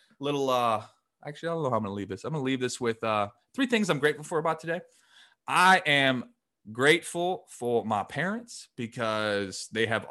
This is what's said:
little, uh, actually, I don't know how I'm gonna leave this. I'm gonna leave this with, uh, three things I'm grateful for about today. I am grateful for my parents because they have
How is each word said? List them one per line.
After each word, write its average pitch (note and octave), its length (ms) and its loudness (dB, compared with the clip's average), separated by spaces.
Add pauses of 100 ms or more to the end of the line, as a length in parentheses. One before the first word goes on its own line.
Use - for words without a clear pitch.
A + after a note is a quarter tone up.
(200)
little, C#3 300 -2
uh, A#2 340 2 (420)
actually, D3+ 220 -10
I E3+ 60 -4
don't E3 100 -4
know C3 60 0
how A#2 80 0
I'm A2 60 0
gonna G2 120 -6
leave G2 140 -6
this. F#2+ 160 -8
I'm C3+ 80 -6
gonna C#3+ 100 -4
leave C3 160 0
this B2+ 220 -4
with, A#2 240 -2
uh, G#2+ 240 0 (240)
three C4+ 140 0
things G#3+ 220 2
I'm D3+ 100 2
grateful D3 260 0
for E3+ 120 -4
about D#3+ 220 -2
today. E3+ 220 -6 (680)
I F3+ 380 6
am C3+ 480 2 (400)
grateful E3+ 760 2
for A#2+ 380 -2
my G#2+ 180 0
parents G3+ 720 -8
because G#2+ 960 -4
they A2 140 0
have G#2+ 260 0